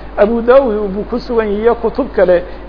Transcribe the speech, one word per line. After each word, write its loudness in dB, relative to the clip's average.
Abu 2
Daawud 4
uu -4
ku -4
sugan -2
yahay -2
iyo 4
kutub -4
kale, 4